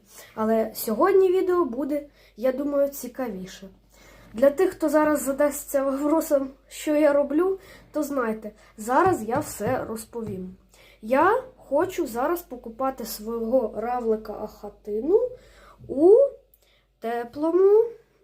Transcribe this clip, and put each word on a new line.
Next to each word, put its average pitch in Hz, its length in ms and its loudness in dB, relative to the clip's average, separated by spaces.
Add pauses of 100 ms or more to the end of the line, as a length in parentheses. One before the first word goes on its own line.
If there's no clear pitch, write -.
(340)
Але 220 400 0
сьогодні 370 580 2
відео 359 320 2
буде, 277 420 -4 (300)
я 254 160 -2
думаю, 285 360 0
цікавіше. 202 800 -12 (640)
Для 247 180 4
тих, 349 200 2
хто - 180 -2
зараз 302 340 2
задасться 277 600 -2
вопросом, 277 680 0 (180)
що - 280 -4
я 294 160 4
роблю, 302 460 0 (340)
то 302 100 -2
знайте, 226 480 -6 (260)
зараз 262 460 0
я 226 160 -4
все 254 460 -4
розповім. 208 720 -10 (460)
Я 320 400 2 (140)
хочу 330 500 -2
зараз 269 360 -4
покупати 247 640 -8
свого 220 760 -4
равлика 226 520 -4
Ахатину 214 880 -2 (680)
у 330 280 6 (840)
теплому 330 840 2 (400)